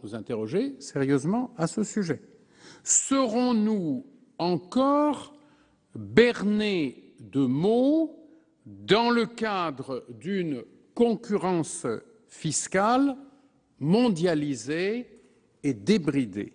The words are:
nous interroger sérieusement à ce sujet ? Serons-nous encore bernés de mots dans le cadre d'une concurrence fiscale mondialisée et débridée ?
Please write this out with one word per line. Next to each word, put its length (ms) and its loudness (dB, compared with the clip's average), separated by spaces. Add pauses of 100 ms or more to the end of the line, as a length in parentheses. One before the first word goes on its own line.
nous 120 -12
interroger 640 -4
sérieusement 760 0
à 100 0
ce 160 -2
sujet ? 380 -4 (640)
Serons-nous 1200 0 (320)
encore 1000 0 (580)
bernés 1200 2
de 220 -2
mots 880 2 (360)
dans 440 2
le 160 4
cadre 840 -4
d'une 540 -4 (300)
concurrence 920 0 (400)
fiscale 920 0 (640)
mondialisée 1400 0 (440)
et 100 0
débridée ? 800 0